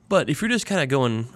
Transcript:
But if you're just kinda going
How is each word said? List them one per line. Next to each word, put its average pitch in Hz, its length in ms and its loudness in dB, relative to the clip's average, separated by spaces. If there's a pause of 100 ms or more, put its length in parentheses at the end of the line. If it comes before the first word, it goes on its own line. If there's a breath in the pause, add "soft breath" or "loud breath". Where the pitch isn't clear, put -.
(100)
But 165 180 2
if - 140 -2
you're 226 80 0
just 240 160 -2
kinda 180 200 -2
going 123 500 0